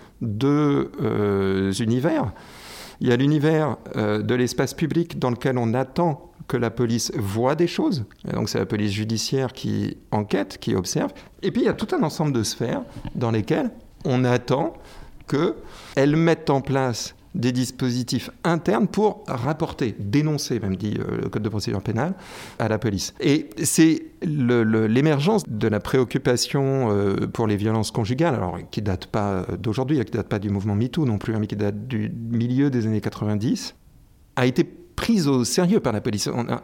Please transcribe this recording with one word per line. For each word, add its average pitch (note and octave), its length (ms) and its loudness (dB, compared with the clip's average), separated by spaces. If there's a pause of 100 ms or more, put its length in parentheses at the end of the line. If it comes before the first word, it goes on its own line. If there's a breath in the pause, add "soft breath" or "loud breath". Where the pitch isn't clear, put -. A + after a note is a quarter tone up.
(200 loud breath)
deux, C#3 720 2 (100)
euh, G2 760 2
univers. B2 580 0 (680 loud breath)
Il B2+ 80 2
y B2 40 6
a A#2+ 40 6
l'univers, D3+ 600 2 (180)
euh, G#2+ 260 0
de G#2+ 140 0
l'espace B2 400 0
public E3+ 460 -2
dans C3 100 2
lequel B2 280 0
on A2+ 160 0
attend C#3 580 -2 (160)
que - 80 -2
la A#2 140 0
police A#2 460 0
voit A2+ 380 0
des E3 140 2
choses. F3+ 360 0 (240)
Et - 40 -4
donc, A2+ 160 -2
c'est - 100 -2
la G#2 80 0
police G#2 260 0
judiciaire A2 600 -2
qui G#2 440 -4 (140)
enquête, G#2+ 480 -2
qui A2+ 160 -2
observe. - 380 -2 (300 loud breath)
Et G3 100 -2
puis, B3+ 100 0
il - 40 2
y - 20 4
a F#3 60 2
tout A3 200 -4
un D#4 80 0
ensemble D3+ 300 -2
de A#2 100 0
sphères - 400 -4 (320 loud breath)
dans A#2 160 0
lesquelles D3+ 400 0 (340)
on B2+ 200 2
attend B2+ 480 0 (560 loud breath)
qu'elles D3 880 0
mettent E3 340 2
en C#3 120 2
place C3 520 -2 (200)
des A#2+ 160 2
dispositifs B2 800 -2 (160)
internes F3+ 420 2
pour - 400 0
rapporter, C3+ 720 -4
dénoncer, C3+ 640 0
même F#2+ 160 -2
dit, G#2 220 -4
euh, - 240 -4
le - 80 -4
Code A2 120 -2
de A2 60 -2
procédure G#2+ 320 -2
pénale, A#2 320 -2 (460 loud breath)
à A2+ 100 0
la G#2+ 100 2
police. G2+ 420 -2
Et D#3 360 2
c'est D#3+ 480 4 (160)
le, B2 440 2
le, A2 220 4
l'émergence D3 640 4
de A2 180 -2
la G#2 140 2
préoccupation, C3 1080 2
euh, G2+ 360 2
pour A2+ 200 -2
les G#2+ 100 2
violences A2 340 0
conjugales, B2+ 440 0
alors F2+ 240 -2 (120)
qui - 120 -4
date G2 240 -2
pas G2+ 400 0 (120)
d'aujourd'hui, B2 460 0
qui - 60 -6
date A2 180 -4
pas G#2+ 100 -2
du G2+ 120 -2
mouvement G2+ 240 0
metoo B2+ 320 0
non A2 100 0
plus, A2 180 -4
hein, A2 60 0
mais G#2+ 60 0
qui G#2 100 -6
date G#2 320 -4
du A2 240 -2 (180)
milieu B2 380 2
des B2 180 0
années A2 140 0
quatre-vingt-dix, G#2+ 760 -2 (600)
a B2+ 80 2
été C3 180 4
prise - 640 0
au C3+ 160 4
sérieux F3+ 380 2
par A#2 140 0
la G#2 80 -2
police. G#2+ 240 -2
On, A#2+ 180 -2 (200)